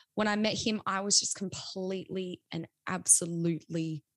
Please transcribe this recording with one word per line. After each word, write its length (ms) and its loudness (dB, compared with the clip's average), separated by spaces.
when 120 2
I 80 2
met 220 2
him, 280 0
I 160 0
was 200 4
just 140 -2
completely 1040 -6
and 160 -6
absolutely 1160 0